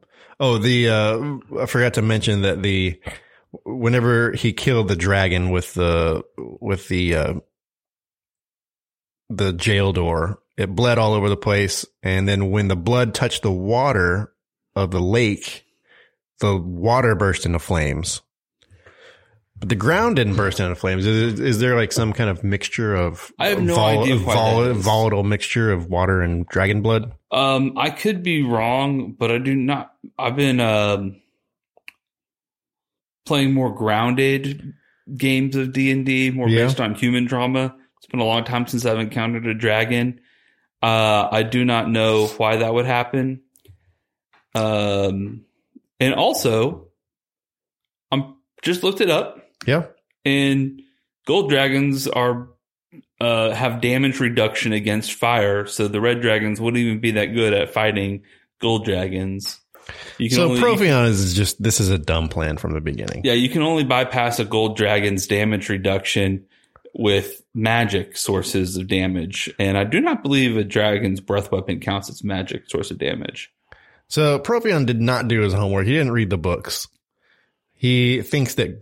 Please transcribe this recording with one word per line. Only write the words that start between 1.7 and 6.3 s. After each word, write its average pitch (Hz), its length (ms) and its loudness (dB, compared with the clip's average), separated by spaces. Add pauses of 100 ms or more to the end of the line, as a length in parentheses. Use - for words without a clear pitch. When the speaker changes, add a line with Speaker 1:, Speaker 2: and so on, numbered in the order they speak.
Speaker 1:
to 113 80 0
mention 107 400 0
that 95 200 0
the, 95 380 0 (640)
whenever 117 680 2
he 110 200 -2
killed 117 360 0
the 95 80 0
dragon 92 540 2
with 90 240 -2
the, 85 480 2 (160)